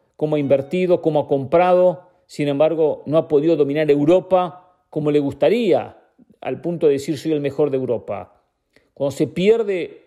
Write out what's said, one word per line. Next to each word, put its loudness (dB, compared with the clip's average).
cómo -2
ha 0
invertido, 0
cómo 2
ha -4
comprado, 2
sin -6
embargo, 0
no 0
ha -2
podido 2
dominar 0
Europa 0
como -4
le 2
gustaría, 0
al -10
punto -2
de 4
decir: -4
"Soy -4
el -2
mejor -2
de -2
Europa". -6
Cuando -4
se -4
pierde, -2